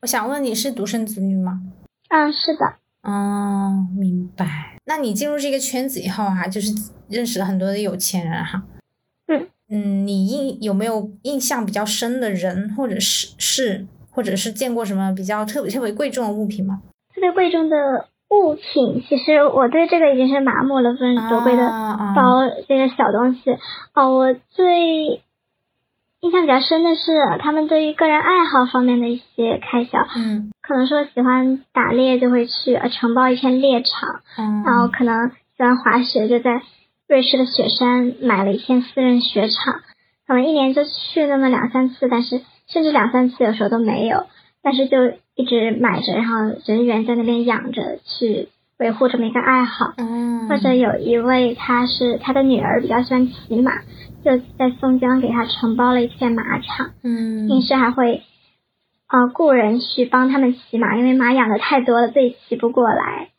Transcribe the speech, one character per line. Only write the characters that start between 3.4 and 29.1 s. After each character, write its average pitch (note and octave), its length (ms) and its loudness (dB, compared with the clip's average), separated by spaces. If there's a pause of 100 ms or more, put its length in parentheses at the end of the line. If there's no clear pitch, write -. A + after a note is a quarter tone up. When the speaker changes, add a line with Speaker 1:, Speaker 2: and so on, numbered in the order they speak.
Speaker 1:
明 F3+ 360 -2
白。 D3+ 500 -6
那 D#4 120 -4
你 B3+ 160 -4
进 B3 140 -4
入 D4 120 -4
这 C#4 120 -4
个 C#4 60 -2
圈 C4 320 -4
子 C4 100 -8
以 - 80 -6
后 F#3 160 -4
啊， F#3 240 -2
就 G3+ 140 -6
是 G#3 100 -4 (380)
认 A#3 160 -4
识 A3+ 140 -6
了 F#3+ 60 -2
很 F#3+ 120 -2
多 F#3 100 -2
的 G3 120 -4
有 G#3 160 -4
钱 F3+ 320 -4
人 E3+ 160 -6
哈。 F#3+ 200 -8 (640)
Speaker 2:
嗯。 D#4+ 200 -2 (220)
Speaker 1:
嗯， G3+ 380 -4
你 G3 200 -2
印-， C4+ 360 -6
有 G#3 100 -2
没 G3+ 120 -2
有 G#3+ 260 -6 (120)
印 C4+ 160 -4
象 B3+ 260 -4
比 F#3 60 -4
较 G3+ 140 -4
深 B3 340 -4
的 A3+ 120 -2
人， F#3 440 -4
或 C4+ 120 -4
者 - 120 -4
是， - 380 -4
是， - 500 -4 (240)
或 B3+ 100 -4
者 G3 140 -4
是 G3 160 -6
见 A#3+ 220 -4
过 A#3 120 -4
什 G3 100 -6
么 F#3+ 200 -2
比 F#3+ 80 -8
较 G#3+ 200 -4
特 G#3+ 180 -6
别， G3+ 100 -6
特 B3 100 -4
别 A3 100 -4
贵 C#4 180 -2
重 B3 180 -4
的 G#3 40 -4
物 G#3+ 140 -4
品 F#3+ 200 -4
吗？ F#3+ 160 -6 (320)
Speaker 2:
特 - 60 -10
别 F4+ 120 2
贵 F4+ 180 2
重 E4 180 0
的 C#4+ 380 0 (240)
物 F#4+ 240 4
品， B3+ 560 -2
其 C#4+ 80 2
实 D4 260 4
我 C4 240 4
对 D#4+ 200 2
这 F4 120 2
个 D4 140 6
已 B3+ 40 2
经 B3+ 120 2
是 C#4 100 2
麻 C4+ 240 0
木 C4+ 160 0
了， A#3+ 140 2
不 B3 60 -6
论 B3 180 2
是 A3 120 -4
多 A#3 120 2
贵 B3 140 4
的 B3 120 4
包， A#3 60 -2
Speaker 1:
啊， G#3+ 420 -4
啊。 B3+ 340 4 (180)
Speaker 2:
这 C4+ 100 2
些 C4 180 2
小 - 160 2
东 A#3+ 220 2
西。 B3+ 240 -2 (380)
哦， C4 200 4
我 C4 180 4 (160)
最 E4+ 720 2 (1000)
印 F4 120 -2
象 F#4 100 4
比 D#4+ 60 2
较 C4+ 120 4
深 D#4+ 240 2
的 E4 120 2
是 E4 160 -4 (280)
他 D4+ 120 -2
们 D#4 160 0
对 D#4 200 2
于 D4+ 60 -4
个 D#4+ 140 2
人 D4+ 140 2
爱 F4+ 240 4
好 C4 260 2
方 B3+ 120 2
面 B3 180 2
的 A#3 80 -2
一 A#3+ 100 -4 (160)